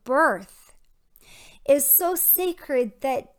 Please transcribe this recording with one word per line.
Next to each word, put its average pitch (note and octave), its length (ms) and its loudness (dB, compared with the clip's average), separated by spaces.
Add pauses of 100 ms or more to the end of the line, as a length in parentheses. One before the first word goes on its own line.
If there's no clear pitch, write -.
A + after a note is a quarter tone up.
birth A3+ 720 -2 (920)
is C#4 180 2
so F4+ 300 0
sacred D#4 840 -2
that - 380 -6